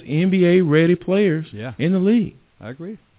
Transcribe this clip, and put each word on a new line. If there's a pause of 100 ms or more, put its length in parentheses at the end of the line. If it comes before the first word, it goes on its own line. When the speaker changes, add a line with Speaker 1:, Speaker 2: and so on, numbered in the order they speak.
Speaker 1:
N
B
A
ready
players
Speaker 2:
Yeah.
Speaker 1:
in
the
league. (240)
Speaker 2:
I
agree. (220)